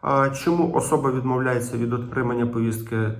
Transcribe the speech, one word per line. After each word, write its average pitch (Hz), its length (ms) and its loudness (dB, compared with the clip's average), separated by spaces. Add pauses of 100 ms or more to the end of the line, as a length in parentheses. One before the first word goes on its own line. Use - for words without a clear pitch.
е, 139 280 2
чому 170 420 2
особа 139 380 2
відмовляється 127 640 0
від 117 160 0
отримання 120 520 -2
повістки, 113 640 0 (100)